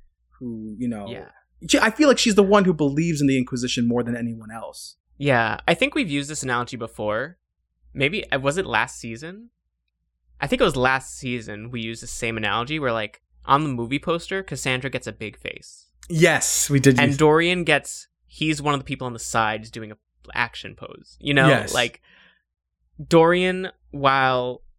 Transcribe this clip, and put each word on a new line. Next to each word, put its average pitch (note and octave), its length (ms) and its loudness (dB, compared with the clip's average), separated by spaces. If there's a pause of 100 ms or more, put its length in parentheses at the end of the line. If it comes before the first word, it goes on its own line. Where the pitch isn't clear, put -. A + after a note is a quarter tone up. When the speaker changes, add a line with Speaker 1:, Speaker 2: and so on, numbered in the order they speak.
(400)
Speaker 1:
who, A2 400 -10
you B2 80 -4
know, G#2 200 -6
Speaker 2:
Yeah. - 200 -12 (420)
Speaker 1:
she, C#4 80 6
I A3 140 2
feel D4 160 4
like B3 100 6
she's A3 160 2
the G3+ 80 6
one G3 240 6
who F3+ 80 4
believes D3+ 480 0
in C#3+ 60 4
the C3+ 100 4
Inquisition B2 500 -2
more A#2+ 140 2
than A#2+ 140 -4
anyone A2+ 340 -8
else. G#2+ 460 -14 (240)
Speaker 2:
Yeah, A#2+ 480 2
I E3+ 80 4
think C#4 180 0
we've B3+ 160 -2
used C#3+ 220 -4
this D3+ 100 -10
analogy A#2+ 360 -4
before. A2 600 -6 (560)
Maybe, D3+ 380 -2
uh, C#3 80 0
was C#3+ 180 -2
it F#3 80 0
last A#2 340 -2
season? E3 520 -14 (880)
I D3+ 80 -2
think - 140 0
it - 40 6
was D3+ 100 2
last C3 400 0
season A2+ 540 -8
we A#2+ 120 -8
used A2+ 200 -8
the A#2 60 -16
same A2+ 300 -4
analogy A#2 420 -2
where, B2+ 120 0
like, A2 300 -4 (240)
on C#3 160 4
the D#3 80 -2
movie B2 300 -4
poster, E3+ 420 -4
Cassandra C3 480 -4
gets B2 160 -6
a A2 60 -8
big G#2+ 260 -12
face. - 540 -16 (180)
Speaker 1:
Yes, D#3+ 600 2
we C#3 80 4
did C3 200 6
Speaker 2:
And D3 120 4
Speaker 1:
use C3+ 60 -2
Speaker 2:
Dorian E3 480 4
gets, - 420 -2 (180)
he's D#3 380 -4
one D3 100 0
of C#3 60 0
the C3+ 40 -8
people C3 220 -8
on A#2+ 80 -8
the A2+ 60 -12
sides A2 500 -4
doing A2 220 -14
a G#2+ 60 -18 (360)
action A#2 420 -6
pose. - 440 -20
You C#3+ 160 -2
know? C3+ 120 6
Speaker 1:
Yes. G#2+ 240 4
Speaker 2:
Like, A#2+ 300 -2 (1080)
Dorian, F3+ 600 4 (220)
while C3 680 2 (180)